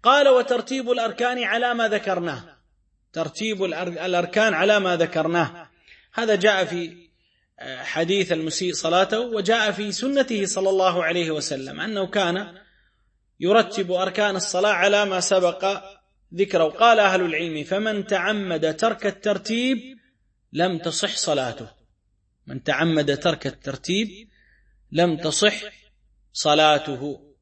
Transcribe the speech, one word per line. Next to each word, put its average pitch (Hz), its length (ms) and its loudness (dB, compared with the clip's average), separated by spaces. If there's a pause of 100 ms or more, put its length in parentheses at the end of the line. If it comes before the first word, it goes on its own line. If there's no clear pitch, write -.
قال: 277 260 6
"وترتيب 247 640 2
الأركان 247 520 -2
على 233 320 0
ما 226 140 0
ذكرناه"، 175 680 -4 (560)
ترتيب 190 520 -4
الأر-، 170 400 -6
الأركان 180 500 0
على 196 260 4
ما 180 160 0
ذكرناه، 165 720 -2 (440)
هذا 226 220 0
جاء 190 300 2
في، 170 440 -8 (500)
آه، 127 240 -14
حديث 175 500 -2
المسيء 160 400 -4
صلاته، 185 480 0
وجاء 220 500 0
في 202 220 -6
سنته 254 540 0
صلى 190 220 -2
الله 185 360 2
عليه 165 260 -2
وسلم 143 500 -6
أنه 202 260 -4
كان 185 520 -2 (840)
يرتب 196 520 2
أركان 185 440 0
الصلاة 185 360 0
على 202 320 4
ما 185 160 -2
سبق 185 600 0 (520)
ذكره. 190 300 2
قال 220 340 6
أهل 190 220 4
العلم: 160 440 -4
"فمن 202 420 -4
تعمد 180 680 -2
ترك 220 300 -2
الترتيب 220 720 -2 (760)
لم 170 260 0
تصح 170 380 -4
صلاته"، 127 540 -4 (760)
من 131 160 -12
تعمد 147 560 0
ترك 165 280 -2
الترتيب 185 640 -6 (840)
لم 165 240 2
تصح - 460 0 (720)
صلاته. 147 880 2 (220)